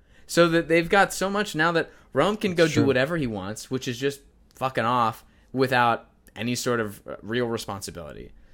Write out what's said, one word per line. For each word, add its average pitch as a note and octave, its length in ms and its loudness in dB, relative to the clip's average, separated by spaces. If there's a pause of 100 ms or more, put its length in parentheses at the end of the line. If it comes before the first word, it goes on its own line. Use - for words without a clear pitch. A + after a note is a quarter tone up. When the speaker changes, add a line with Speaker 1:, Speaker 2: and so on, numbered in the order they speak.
(260)
Speaker 1:
So E3+ 220 6
that E3 200 2
they've E3+ 200 2
got G3 260 4
so F#3+ 160 -2
much G3+ 240 -4
now D#3 180 2
that E3 180 0 (220)
Rome F3+ 240 2
can F#3+ 180 -2
Speaker 2:
That's E3 160 4
Speaker 1:
go C#3+ 40 -4
Speaker 2:
true. D3 80 4
Speaker 1:
do C#3 40 2
whatever C#3 300 2
he D3 120 -2
wants, G#2 420 -8
which C3 180 -6
is A#2 100 -6
just C#3 220 -4 (360)
fucking C3 280 -2
off A#2 400 0 (280)
without B2 560 2 (260)
any A#2 220 -4
sort A#2+ 240 0
of, G#2 280 -6
uh, - 140 -10
real A#2 240 -2
responsibility. F2 840 -8 (220)